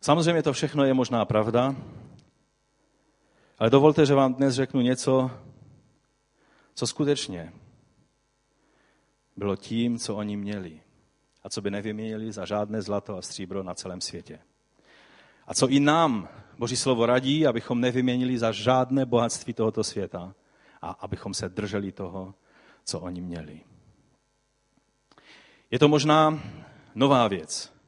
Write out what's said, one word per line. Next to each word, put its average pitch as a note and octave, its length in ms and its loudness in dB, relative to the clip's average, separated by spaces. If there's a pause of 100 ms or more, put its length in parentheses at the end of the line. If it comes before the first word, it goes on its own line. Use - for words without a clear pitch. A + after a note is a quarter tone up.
Samozřejmě E3 420 2
to D3 100 0
všechno C#3+ 320 0
je C3+ 100 4
možná B2 300 0
pravda, A#2 520 0 (1800)
ale A2+ 120 4
dovolte, C#3+ 360 8
že C#3 80 6
vám C3+ 200 4
dnes C3+ 200 2
řeknu C3 260 0
něco, B2+ 500 2 (1400)
co - 120 -6
skutečně B2 680 -4 (1800)
bylo G2+ 200 -2
tím, A#2 420 -2
co A2 180 -6
oni G#2 200 -6
měli G2 440 -10 (640)
a G2 60 -16
co G#2 140 -8
by G2+ 80 -4
nevyměnili G#2+ 640 -8
za G2+ 120 -10
žádné G#2 380 -4
zlato G2+ 340 -6
a F2+ 60 -12
stříbro F#2+ 400 -10
na F2+ 120 -8
celém F2+ 260 -10
světě. - 380 -12 (1080)
A - 80 -10
co C3 140 2
i C3+ 120 4
nám C#3+ 480 2 (300)
Boží A#2+ 180 -4
slovo A#2+ 300 2
radí, C3 400 2
abychom A#2+ 340 0
nevyměnili B2+ 580 0
za A2+ 140 0
žádné B2+ 540 2
bohatství A#2+ 460 0
tohoto A2 320 0
světa F#2 500 -8 (480)
a E2 80 -10
abychom G2 440 -10
se F#2+ 140 -6
drželi G2+ 440 -4
toho, F#2+ 420 -12 (500)
co - 160 -8
oni F2+ 200 -10
měli. E2+ 400 -12 (2000)
Je A#2+ 80 -2
to D3 100 8
možná D#3 540 4 (520)
nová B2+ 340 4
věc. - 600 -8